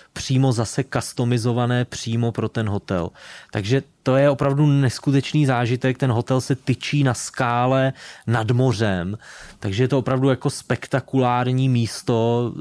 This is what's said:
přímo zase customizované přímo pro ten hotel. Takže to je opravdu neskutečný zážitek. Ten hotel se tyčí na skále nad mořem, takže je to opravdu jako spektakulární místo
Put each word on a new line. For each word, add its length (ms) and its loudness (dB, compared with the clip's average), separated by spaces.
přímo 380 0
zase 320 -2
customizované 1040 -2
přímo 460 -4
pro 180 -4
ten 200 -2
hotel. 400 -4
Takže 320 0
to 120 2
je 140 4
opravdu 380 2
neskutečný 800 2
zážitek. 520 0
Ten 140 0
hotel 300 0
se 140 -2
tyčí 480 -2
na 100 2
skále 800 0
nad 240 0
mořem, 640 0
takže 240 -2
je 40 4
to 100 0
opravdu 320 2
jako 200 0
spektakulární 1200 0
místo 920 0